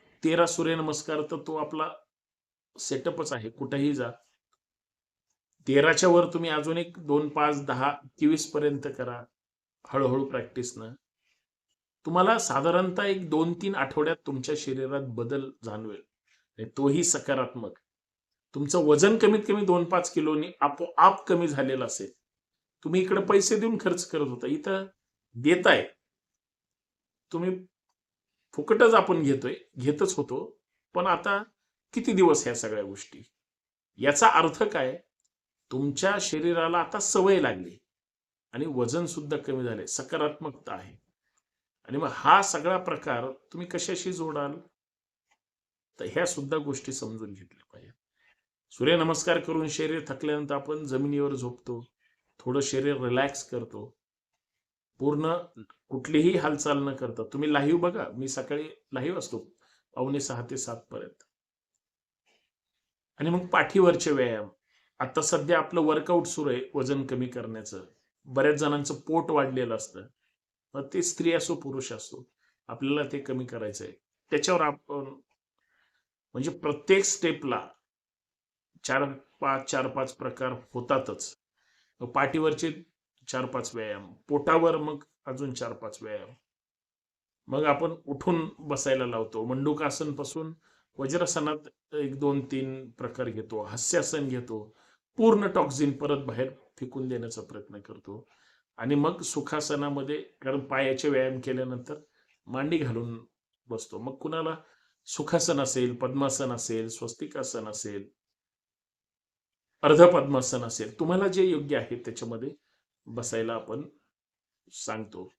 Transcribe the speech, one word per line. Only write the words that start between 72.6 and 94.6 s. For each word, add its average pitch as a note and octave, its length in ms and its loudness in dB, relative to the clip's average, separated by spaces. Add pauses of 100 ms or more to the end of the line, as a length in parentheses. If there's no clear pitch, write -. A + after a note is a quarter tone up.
आपल्याला C#3 440 -2
ते C#3+ 80 -6
कमी B2+ 260 -6
करायचं G#2+ 400 -10
आहे. G2 80 -16 (380)
त्याच्यावर E3 300 2
आपण C#3+ 440 -4 (1300)
म्हणजे C3+ 180 -4
प्रत्येक E3 520 2
स्टेपला C#3+ 640 -2 (1160)
चार C3+ 300 0 (280)
पाच, C3+ 300 -2
चार C3 160 0
पाच C3 280 -4
प्रकार B2+ 380 -6 (200)
होतातच. A#2+ 640 -4 (640)
मग A#2+ 120 -10
पाठीवरचे D3+ 600 0 (560)
चार B2+ 180 -4
पाच A#2+ 300 -8
व्यायाम, G#2 380 -10
पोटावर E3 640 2
मग D3+ 260 -6 (220)
अजून C3 280 -8
चार A#2 200 -8
पाच G#2+ 300 -14
व्यायाम. G#2 260 -10 (1200)
मग C#3 160 -2
आपण D#3 320 2 (100)
उठून D#3+ 440 0 (100)
बसायला C3+ 460 0
लावतो, A2+ 400 -4
मंडूकासनपासून D3 1080 -4 (440)
वज्रासनात D3+ 960 -4
एक C#3 260 -4
दोन C#3 260 2
तीन C3 460 -6
प्रकार A#2+ 380 -8
घेतो, G#2+ 340 -8
हास्यासन C#3 640 -2
घेतो, A#2+ 500 -8 (400)